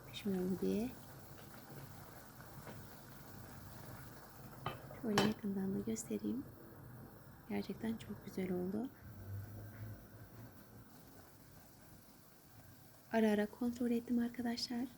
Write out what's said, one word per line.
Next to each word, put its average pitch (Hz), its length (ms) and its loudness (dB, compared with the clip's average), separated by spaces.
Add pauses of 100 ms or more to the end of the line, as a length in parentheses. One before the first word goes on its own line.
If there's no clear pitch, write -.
(100)
pişmiyor 190 320 2
mu 185 180 4
diye. 196 280 4 (4000)
Şöyle 208 200 8
yakından 196 540 4
da 202 40 4
göstereyim. 220 640 0 (1040)
Gerçekten 202 480 0
çok - 280 -6
güzel 185 260 0
oldu. 190 380 2 (4000)
Ara 220 180 10
ara 208 160 10
kontrol 240 460 4
ettim 240 280 6
arkadaşlar. 240 680 2 (100)